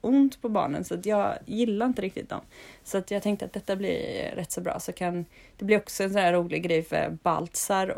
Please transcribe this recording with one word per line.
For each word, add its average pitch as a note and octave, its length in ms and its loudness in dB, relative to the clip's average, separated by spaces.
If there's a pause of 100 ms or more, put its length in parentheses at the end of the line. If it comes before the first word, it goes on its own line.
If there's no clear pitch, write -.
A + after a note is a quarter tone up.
ont C4+ 400 4
på A#3 80 -2
barnen. F3+ 340 0
Så F3+ 100 -6
att F3+ 120 -6
jag G3+ 280 2 (120)
gillar G#3+ 400 0
inte B3 160 0
riktigt - 280 -6
dem. - 120 -6 (420)
Så - 140 -4
att F#3+ 140 -4
jag G3+ 120 -2
tänkte G#3 220 0
att F#3 80 -12
detta G3+ 220 -4
blir - 600 -4
rätt - 160 -6
så - 100 -6
bra. - 180 -4
Så - 120 -10
kan, F3 340 -4 (320)
det G3 80 -6
blir G#3 120 6
också - 260 -2
en G3 60 0
sån G3 120 2
här F3 120 6
rolig F3 300 0
grej E3 200 2
för D#3 400 -2
Baltzar F#3 640 0 (100)